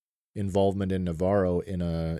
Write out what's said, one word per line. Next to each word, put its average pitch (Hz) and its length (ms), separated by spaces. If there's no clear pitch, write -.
involvement 98 560
in 95 120
Navarro 90 580
in 90 200
a, 82 380